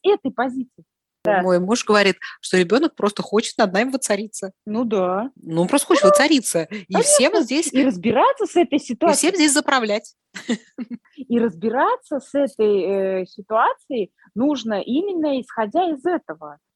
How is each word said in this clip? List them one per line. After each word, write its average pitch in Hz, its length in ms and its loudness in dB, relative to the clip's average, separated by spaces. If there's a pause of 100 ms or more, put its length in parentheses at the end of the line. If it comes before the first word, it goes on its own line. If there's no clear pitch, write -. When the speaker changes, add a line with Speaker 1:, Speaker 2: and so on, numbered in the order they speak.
Speaker 1:
этой 359 280 0
позиции. 247 520 -6 (400)
Да. 196 180 2
Speaker 2:
Мой 180 180 4
муж 196 240 -2
говорит, 202 320 4 (240)
что - 180 -2
ребенок 208 380 2
просто 202 260 -2
хочет - 360 -4
над 208 160 2
нами 240 160 0
воцариться. 208 640 -6 (140)
Speaker 1:
Ну 214 180 -2
да. 202 520 -2
Speaker 2:
Ну, 165 260 -4
он 185 60 0
просто - 200 0
хочет 539 160 2
Speaker 1:
Да. 587 60 10
Speaker 2:
воцариться. 302 600 2
И 196 320 -12
всем 554 300 4
Speaker 1:
Конечно. 403 120 2
Speaker 2:
здесь 277 300 -2
Speaker 1:
И 262 100 4
разбираться 262 640 0
с - 100 -2
этой 302 200 2
Speaker 2:
и - 20 2
всем - 180 -6
Speaker 1:
ситуацией. 320 400 2
Speaker 2:
здесь 311 160 2
заправлять. 254 600 -2 (200)
<laughs> - 680 -8 (140)
Speaker 1:
И 240 220 -2
разбираться 233 840 -2
с - 140 -20
этой, 196 880 0
э, 180 40 -8
ситуацией 226 840 -4 (220)
нужно 226 460 -2
именно 302 600 -2
исходя 233 500 -2
из 269 160 -8
этого. 156 520 -8 (180)